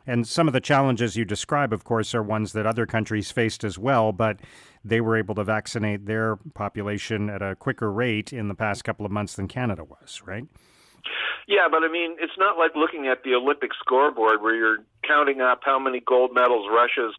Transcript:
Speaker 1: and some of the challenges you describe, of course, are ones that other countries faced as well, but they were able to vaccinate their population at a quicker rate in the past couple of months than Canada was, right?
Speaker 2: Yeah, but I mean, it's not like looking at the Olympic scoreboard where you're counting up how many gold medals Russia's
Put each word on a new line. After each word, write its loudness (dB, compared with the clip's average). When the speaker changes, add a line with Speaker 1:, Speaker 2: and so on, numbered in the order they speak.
Speaker 1:
and -2
some 2
of 2
the 2
challenges 2
you 0
describe, -2
of -6
course, -2
are 0
ones -2
that -2
other 0
countries -2
faced -2
as -6
well, 2
but 0
they 2
were 2
able -2
to -2
vaccinate -4
their -2
population -4
at -8
a -6
quicker -4
rate -2
in -6
the -6
past -4
couple -6
of -6
months -4
than -6
Canada -4
was, -20
right? -10
Speaker 2:
Yeah, 4
but 4
I 2
mean, -4
it's -6
not 2
like 4
looking 0
at 0
the 0
Olympic 0
scoreboard 4
where 2
you're 0
counting 2
up 2
how 2
many -2
gold 4
medals 4
Russia's 2